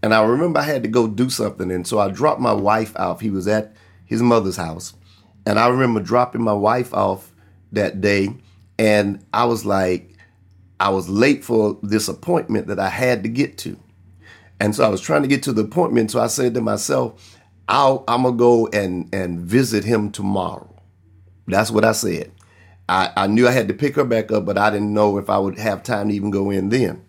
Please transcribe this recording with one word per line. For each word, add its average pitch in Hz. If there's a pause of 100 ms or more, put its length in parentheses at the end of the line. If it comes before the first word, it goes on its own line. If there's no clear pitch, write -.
And 110
I 110
remember 143
I -
had 143
to 113
go 113
do 113
something, 98
and 90
so 113
I 101
dropped 117
my 120
wife 104
off. 90
He 110
was 95
at 107 (320)
his 113
mother's 110
house, 82 (520)
and 107
I 117
remember 123
dropping 117
my 110
wife 110
off 98 (400)
that 98
day, 101 (460)
and 104 (100)
I 110
was 113
like, 95 (640)
I 95
was 95
late 120
for 107
this 104
appointment -
that 98
I 95
had 120
to 113
get 123
to. - (840)
And 107
so -
I 110
was 98
trying 147
to 131
get 135
to 135
the 107
appointment, 113
so 120
I 113
said 123
to 120
myself, 113 (280)
"I'll, 135
I'm 120
gonna 127
go 117
and, 92
and 87
visit 110
him 104
tomorrow." 98 (800)
That's 107
what 107
I 110
said. 90 (560)
I, 92
I 98
knew 113
I 120
had 117
to -
pick 139
her 143
back 113
up, 104
but 98
I 104
didn't 104
know 104
if 101
I 101
would 98
have 101
time 107
to 104
even 101
go 98
in 98
then. 117